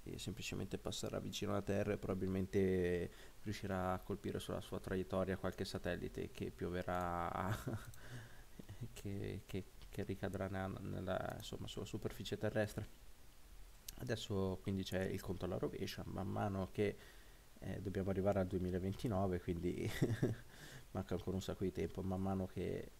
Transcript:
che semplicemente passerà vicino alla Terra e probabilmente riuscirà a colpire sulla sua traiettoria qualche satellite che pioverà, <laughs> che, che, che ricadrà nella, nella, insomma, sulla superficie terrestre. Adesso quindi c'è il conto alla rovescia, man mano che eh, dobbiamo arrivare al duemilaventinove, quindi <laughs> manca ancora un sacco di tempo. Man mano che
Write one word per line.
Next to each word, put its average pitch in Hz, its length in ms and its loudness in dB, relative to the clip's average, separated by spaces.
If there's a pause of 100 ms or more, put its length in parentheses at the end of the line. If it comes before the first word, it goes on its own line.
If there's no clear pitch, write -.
che 85 160 -6
semplicemente 98 580 -2
passerà - 420 0
vicino - 320 -2
alla 101 100 4
Terra 101 320 4
e 101 40 2
probabilmente 95 1120 4 (320)
riuscirà 95 500 2
a 92 60 0
colpire 98 400 -2
sulla 92 220 -2
sua 92 180 -4
traiettoria 92 580 2
qualche 95 280 -2
satellite 90 680 -2
che 92 200 -4
pioverà, 90 1040 0
<laughs> - 1400 -8
che, 101 520 -4
che, 95 180 -2 (260)
che - 140 -2
ricadrà 98 440 0
nella, 95 200 0 (140)
nella, 95 560 0
insomma, - 300 -6
sulla 101 180 -4
superficie - 520 -2
terrestre. 107 640 2 (1000)
Adesso 101 600 2
quindi 95 220 2
c'è 92 200 2
il 98 180 0
conto - 240 -2
alla 90 120 2
rovescia, 98 480 -2
man 92 220 -2
mano 98 440 2
che 101 260 2 (680)
eh, 98 160 -2
dobbiamo 95 280 0
arrivare 95 300 4
al 92 80 4
duemilaventinove, 92 960 2
quindi 87 480 2 (500)
<laughs> - 520 -14
manca 95 240 0
ancora 92 220 0
un 92 40 0
sacco 92 220 -2
di 92 80 2
tempo. 90 300 -2
Man 92 200 2
mano 95 240 2
che 92 540 -2